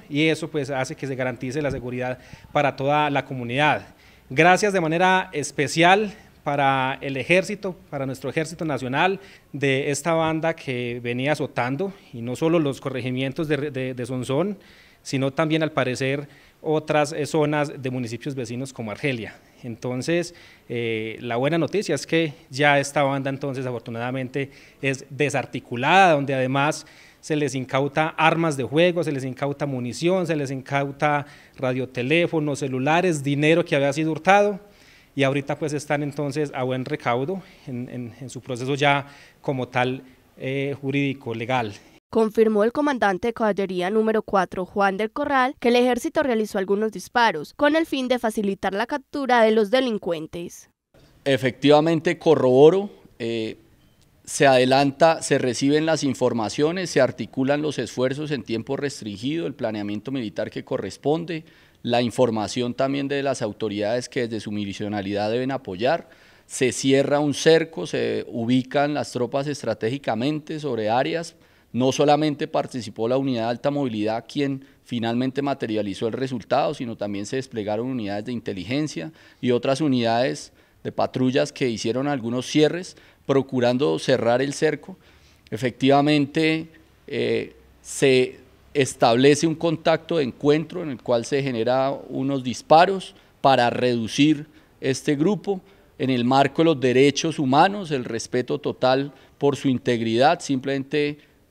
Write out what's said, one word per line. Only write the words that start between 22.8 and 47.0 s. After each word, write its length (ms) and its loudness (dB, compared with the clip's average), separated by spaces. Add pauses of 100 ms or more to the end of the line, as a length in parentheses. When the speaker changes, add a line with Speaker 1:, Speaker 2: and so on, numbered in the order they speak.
Speaker 1:
banda 280 0
entonces 340 -6
afortunadamente 840 -6 (320)
es 260 -2
desarticulada, 1040 2
donde 220 0
además 500 0 (340)
se 160 -6
les 200 0
incauta 540 0
armas 500 2
de 80 -4
fuego, 360 2
se 100 -4
les 120 -6
incauta 400 -6
munición, 640 -2
se 100 0
les 140 -4
incauta 720 -2 (320)
radioteléfonos, 1000 0
celulares, 640 0
dinero 420 2
que 120 0
había 180 2
sido 180 -2
hurtado, 480 2 (540)
y 80 -2
ahorita 360 0
pues 140 -6
están 300 -4
entonces 520 -4
a 80 -6
buen 220 -2
recaudo 580 -2 (240)
en, 220 -10
en, 320 -12
en 80 -14
su 140 -16
proceso 320 -6
ya 320 2 (340)
como 260 -4
tal, 360 -2 (340)
eh, 420 -4
jurídico, 560 -2
legal. 380 -4 (400)
Speaker 2:
Confirmó 520 2
el 80 0
comandante 560 0
de 60 -4
caballería 540 -2
número 340 0
cuatro, 440 -2
Juan 300 0
del 160 -4
Corral, 480 0
que 80 2
el 80 4
ejército 480 2
realizó 340 -2
algunos 320 0
disparos 640 0